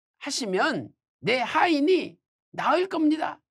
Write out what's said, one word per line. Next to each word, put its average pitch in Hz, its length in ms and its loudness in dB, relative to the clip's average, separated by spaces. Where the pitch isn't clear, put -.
하시면 214 760 -2
내 233 200 -2
하인이 311 760 2
나을 269 380 0
겁니다. 311 520 0